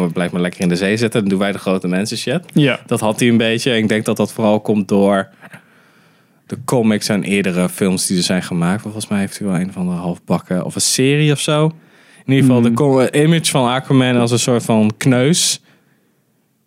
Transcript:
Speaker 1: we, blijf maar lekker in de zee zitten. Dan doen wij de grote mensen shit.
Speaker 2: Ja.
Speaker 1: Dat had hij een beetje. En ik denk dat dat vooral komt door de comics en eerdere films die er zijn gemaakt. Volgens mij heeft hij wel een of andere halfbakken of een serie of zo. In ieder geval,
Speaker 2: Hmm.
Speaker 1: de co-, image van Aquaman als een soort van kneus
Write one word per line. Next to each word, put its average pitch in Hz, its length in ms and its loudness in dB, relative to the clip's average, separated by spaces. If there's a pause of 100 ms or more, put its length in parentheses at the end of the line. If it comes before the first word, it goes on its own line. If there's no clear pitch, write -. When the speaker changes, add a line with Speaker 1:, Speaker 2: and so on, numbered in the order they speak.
Speaker 1:
we, 85 100 -2
blijf 87 180 -4
maar 90 100 -4
lekker 87 200 -4
in 92 80 0
de 87 80 0
zee 98 200 0
zitten. 117 240 -2
Dan 98 80 0
doen 98 100 0
wij 98 140 -2
de 92 60 -8
grote 95 300 -2
mensen 98 280 -4
shit. 131 240 -4 (140)
Speaker 2:
Ja. 135 320 2
Speaker 1:
Dat 117 140 -2
had 107 200 -2
hij 123 80 2
een 117 80 4
beetje. 117 340 0
En 120 80 2
ik 110 100 0
denk 107 160 0
dat 110 120 -2
dat 107 160 -2
vooral 107 280 0
komt 104 280 -2
door 98 400 2 (1200)
de - 180 -10
comics 110 440 0
en 101 140 0
eerdere 90 460 0
films 95 380 -2
die 98 100 -2
er 87 60 0
zijn 90 200 -2
gemaakt. 87 400 -2
Volgens 107 260 -10
mij 104 120 -2
heeft 98 180 -6
hij 104 100 -6
wel 92 120 -2
een 92 80 -4
of 98 80 -14
andere 90 220 -4
halfbakken 87 680 -4
of - 100 -8
een 98 60 -4
serie 147 520 0
of 143 80 -2
zo. 151 240 0 (600)
In 131 120 0
ieder 135 80 4
geval, 123 160 4
Speaker 2:
Hmm. 117 80 4
Speaker 1:
de 117 60 2
co-, 131 340 2 (140)
image 160 280 2
van 131 180 0
Aquaman 127 480 2
als 120 140 2
een 120 80 0
soort 120 260 0
van 110 320 2
kneus 135 680 2 (1040)